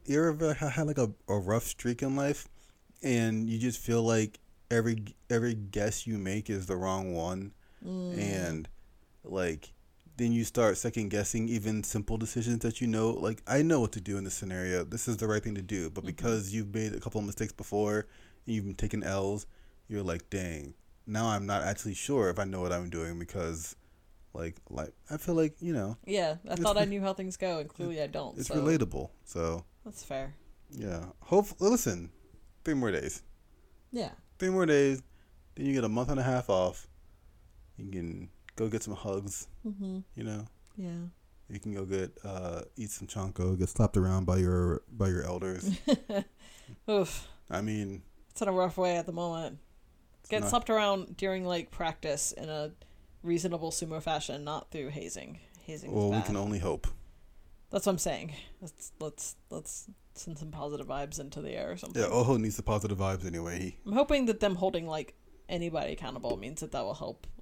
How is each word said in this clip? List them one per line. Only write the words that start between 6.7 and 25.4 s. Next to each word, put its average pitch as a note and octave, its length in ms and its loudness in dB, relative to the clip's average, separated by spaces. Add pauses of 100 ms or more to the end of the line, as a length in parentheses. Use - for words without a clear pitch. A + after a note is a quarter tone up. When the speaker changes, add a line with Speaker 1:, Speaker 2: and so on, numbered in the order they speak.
Speaker 1:
wrong F#2+ 360 0
one, F2+ 400 -2 (340)
Speaker 2:
Mm. F3+ 320 -6
Speaker 1:
and, G2+ 500 -2 (560)
like, F2+ 500 -2 (420)
then A#2 160 2
you A#2 120 2
start A2 340 4
second A2+ 320 -2
guessing G#2 400 0
even G#2+ 320 0
simple G#2+ 340 -2
decisions A2+ 440 0
that A#2 200 -2
you B2 60 0
know. A2 240 4
Like, A2 360 -2
I C#3 140 4
know D#3+ 200 6
what A2 120 2
to G#2 80 -6
do G2 160 -4
in G2 80 -2
this F#2+ 100 -6
scenario. F#2 500 -2
This A2 220 -6
is A2+ 120 0
the A2 100 0
right G#2+ 160 2
thing G#2 120 -4
to G2 60 -4
do, F2+ 280 -4
but F#2+ 100 -8
Speaker 2:
Mm-hmm. F2+ 60 -6
Speaker 1:
because G#2+ 480 0
you've G2+ 180 -4
made A2 220 -2
a G2+ 60 -6
couple G#2+ 200 -4
of G#2 60 -2
mistakes G#2 260 -4
before G#2 540 0 (400)
and A2+ 80 -2
you've G#2 100 0
been G2 100 -6
taking G#2+ 280 -2
L's, G2 440 0 (420)
you're G#2 140 -4
like, E2+ 280 -4
"Dang, E2 420 -6 (340)
now A2 200 0
I'm G#2 180 2
not G2 200 2
actually G2+ 300 -2
sure A#2 360 2
if F2 80 0
I G2+ 60 0
know F#2+ 180 -4
what F2+ 100 0
I'm F2 160 -2
doing," E2+ 300 -4
because, E2 580 -6 (560)
like, E2+ 240 -6 (140)
like, D2+ 220 -8 (180)
I D3+ 80 -4
feel F3 160 -2
like, D#3+ 260 2